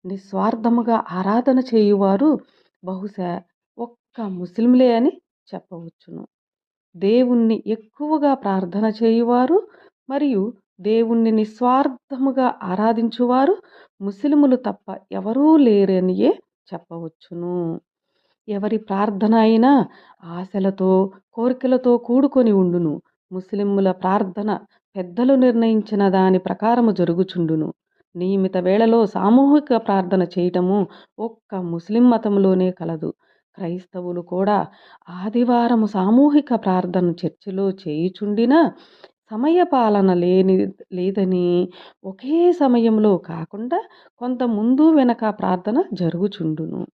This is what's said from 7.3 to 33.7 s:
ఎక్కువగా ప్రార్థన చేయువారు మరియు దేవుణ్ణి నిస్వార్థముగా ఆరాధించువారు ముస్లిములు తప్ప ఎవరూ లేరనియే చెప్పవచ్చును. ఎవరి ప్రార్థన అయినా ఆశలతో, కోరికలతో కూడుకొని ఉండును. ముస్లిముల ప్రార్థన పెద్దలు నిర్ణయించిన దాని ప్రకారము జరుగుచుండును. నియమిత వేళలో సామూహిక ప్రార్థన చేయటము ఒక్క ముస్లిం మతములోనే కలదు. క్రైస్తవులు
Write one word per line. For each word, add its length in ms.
ఎక్కువగా 680
ప్రార్థన 580
చేయువారు 640
మరియు 420
దేవుణ్ణి 500
నిస్వార్థముగా 1300
ఆరాధించువారు 920
ముస్లిములు 560
తప్ప 420
ఎవరూ 440
లేరనియే 840
చెప్పవచ్చును. 1040
ఎవరి 280
ప్రార్థన 580
అయినా 520
ఆశలతో, 880
కోరికలతో 680
కూడుకొని 540
ఉండును. 500
ముస్లిముల 600
ప్రార్థన 680
పెద్దలు 380
నిర్ణయించిన 720
దాని 300
ప్రకారము 520
జరుగుచుండును. 840
నియమిత 400
వేళలో 500
సామూహిక 680
ప్రార్థన 460
చేయటము 640
ఒక్క 360
ముస్లిం 560
మతములోనే 600
కలదు. 440
క్రైస్తవులు 680